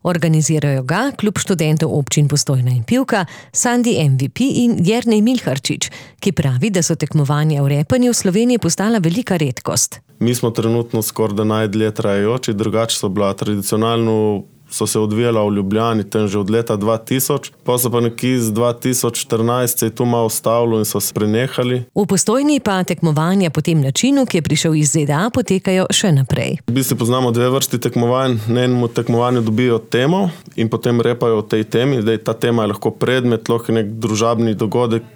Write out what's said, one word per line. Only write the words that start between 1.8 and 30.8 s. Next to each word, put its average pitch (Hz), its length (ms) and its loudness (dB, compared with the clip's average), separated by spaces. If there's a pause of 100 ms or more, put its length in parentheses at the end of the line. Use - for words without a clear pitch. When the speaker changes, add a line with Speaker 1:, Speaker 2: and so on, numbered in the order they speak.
Speaker 1:
občin 147 320 2
Postojna 131 480 0
in 113 80 -2
Pivka, 233 400 0 (280)
Sandi 240 440 2
M 135 240 2
V 135 80 -2
P - 160 -2
in 240 400 2
Jernej 220 400 2
Milharčič, - 640 -2 (320)
ki 196 160 0
pravi, 139 340 2
da 185 140 2
so - 100 0
tekmovanja 147 720 0
v 143 160 2
repanju 247 320 2
v - 80 0
Sloveniji 226 380 2
postala 202 420 0
velika 170 400 0
redkost. - 600 -4 (200)
Speaker 2:
Mi 117 140 2
smo 120 160 -2
trenutno 117 520 -2
skoraj 104 340 -2
da 107 80 0
najdlje 110 460 0
trajajoči, 107 640 -2
drugače 110 440 -2
so - 120 -4
bila 98 240 0
tradicionalno, 107 1120 -2 (260)
so 107 160 -4
se 107 140 -2
odvijala 110 420 0
v 104 140 0
Ljubljani 107 540 0
tam 107 180 0
že 101 100 -2
od 101 120 -2
leta 113 260 0
dva 107 220 0
tisoč, 131 520 -4 (160)
pol 123 120 0
so 120 120 -2
pa 120 100 0
nekje 120 360 -2
iz 113 180 0
dva 120 180 2
tisoč 120 460 -2
štirinajst 117 600 -2
se 113 80 -2
je 110 40 0
tu - 140 -4
malo 117 260 2
ustavilo 113 480 0
in 107 60 0
so 104 160 -4
se - 140 -8
prenehali. 123 680 -2 (120)
Speaker 1:
V 196 120 0
Postojni 269 540 2
pa 190 240 0
tekmovanja 165 680 0
po 151 160 -2
tem 165 140 2
načinu, 240 460 2
ki 185 120 0
je 156 40 0
prišel 156 360 0
iz 151 160 2
Z 147 160 0
D - 20 2
A, 165 220 2
potekajo 190 560 0
še 196 240 2
naprej. 131 560 0
Speaker 2:
V 123 80 0
bistvu 123 240 -2
poznamo 123 320 2
dve 123 160 2
vrsti 127 320 -2
tekmovanj. 123 640 0
Na 120 160 2
enem 123 320 2
tekmovanju 120 480 2
dobijo 113 360 2
temo 160 500 0 (260)
in 113 160 -2
potem 120 300 0